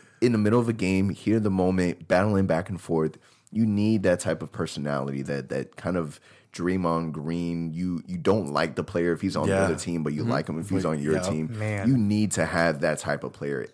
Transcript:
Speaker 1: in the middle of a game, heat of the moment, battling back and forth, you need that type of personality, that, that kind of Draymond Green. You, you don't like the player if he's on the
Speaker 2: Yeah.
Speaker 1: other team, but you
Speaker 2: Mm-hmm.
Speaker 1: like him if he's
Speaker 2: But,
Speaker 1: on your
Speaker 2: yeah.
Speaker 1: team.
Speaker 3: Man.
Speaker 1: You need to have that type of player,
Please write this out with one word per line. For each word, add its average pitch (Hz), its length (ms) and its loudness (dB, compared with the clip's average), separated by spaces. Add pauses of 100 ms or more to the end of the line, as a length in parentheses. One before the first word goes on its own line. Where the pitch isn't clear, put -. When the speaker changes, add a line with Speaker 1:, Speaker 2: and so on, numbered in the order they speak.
(200)
Speaker 1:
in 120 140 4
the 110 40 4
middle 107 220 4
of 117 80 0
a 117 60 2
game, 95 380 2
heat - 240 0
of 110 80 2
the 104 80 2
moment, 92 580 2
battling 98 380 4
back 85 220 0
and 90 120 -8
forth, 80 360 0 (340)
you 113 140 2
need 104 380 2
that 90 160 4
type 80 220 -2
of 78 100 -12
personality, 71 720 -4
that, 69 260 -6
that - 300 -6
kind 90 180 -4
of 80 240 -6 (340)
Draymond 85 580 0
Green. 82 600 -4
You, 87 360 -4
you 90 100 -6
don't 95 340 2
like 76 240 0
the 85 80 -2
player 85 300 0
if 80 80 -6
he's 95 140 -2
on 78 120 0
the 95 60 2
Speaker 2:
Yeah. 95 120 2
Speaker 1:
other 85 100 0
team, 85 260 -4
but 73 120 -2
you 73 100 -4
Speaker 2:
Mm-hmm. - 80 -2
Speaker 1:
like 69 180 -2
him 80 100 -4
if 98 120 -6
he's 92 120 0
Speaker 2:
But, 82 60 0
Speaker 1:
on 78 140 -2
your 78 120 2
Speaker 2:
yeah. - 60 0
Speaker 1:
team. 92 380 -4
Speaker 3:
Man. 107 280 -2
Speaker 1:
You 135 100 4
need 104 340 2
to 85 140 2
have 82 340 2
that 78 180 0
type 73 260 -4
of - 100 -8
player, 69 400 -6